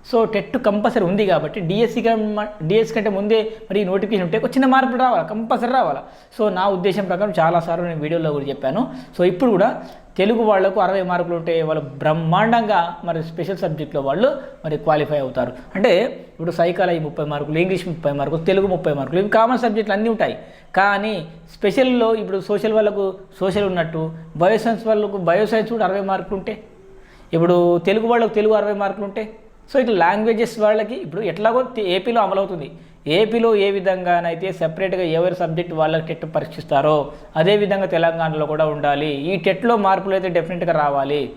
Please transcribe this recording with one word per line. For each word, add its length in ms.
So, 200
టెట్ 240
కంపల్సరీ 480
ఉంది 200
కాబట్టి 340
డీఎస్సీ 420
కం-, 640
డీఎస్సీ 280
కంటే 140
ముందే 420
మరి 100
ఈ 20
నోటిఫికేషన్ 420
ఉంటే 120
ఒక 60
చిన్న 220
మార్పులు 320
రావాలి, 320
కంపల్సరీ 420
రావాలి. 280
So, 140
నా 140
ఉద్దేశం 380
ప్రకారం 340
చాలాసార్లు 460
నేను 140
వీడియోలో 320
కూడా 140
చెప్పాను. 420
So, 60
ఇప్పుడు 260
కూడా 320
తెలుగు 260
వాళ్లకు 360
అరవై 220
మార్కులు 340
ఉంటే 260
వాళ్ళు 220
బ్రహ్మాండంగా 1040
మరి 200
స్పెషల్ 340
సబ్జెక్ట్లో 440
వాళ్ళు 360
మరి 120
క్వాలిఫై 400
అవుతారు. 340
అంటే 280
ఇప్పుడు 220
సైకాలజీ 480
ముప్పై 260
మార్కులు, 320
ఇంగ్లీష్ 300
ముప్పై 240
మార్కులు, 340
తెలుగు 220
ముప్పై 260
మార్కులు, 260
ఇవి 100
కామన్ 280
సబ్జెక్టులు 360
అన్నీ 160
ఉంటాయి. 280
కానీ 500
స్పెషల్లో 640
ఇప్పుడు 240
సోషల్ 340
వాళ్ళకు 420
సోషల్ 240
ఉన్నట్టు, 480
బయోసైన్స్ 500
వాళ్ళకు 300
బయోసైన్స్ 540
కూడా 140
అరవై 160
మార్కులు 360
ఉంటే, 260
ఇప్పుడు 460
తెలుగు 280
వాళ్ళకు 260
తెలుగు 200
అరవై 200
మార్కులు 320
ఉంటే, 300
so, 80
ఇట్లా 140
లాంగ్వేజెస్ 640
వాళ్ళకి 360
ఇప్పుడు 260
ఎట్లాగో 400
తే-, 240
ఏపీలో 360
అమలవుతుంది. 500
ఏపీలో 480
ఏ 160
విధంగానైతే 800
సపరేట్గా 520
ఎవరి 320
సబ్జెక్ట్ 380
వాళ్ళకి 340
టెట్ 280
పరీక్షిస్తారో 760
అదేవిధంగా 500
తెలంగాణలో 600
కూడా 200
ఉండాలి. 500
ఈ 220
టెట్లో 380
మార్పులు 380
అయితే 160
డెఫినెట్గా 440
రావాలి. 640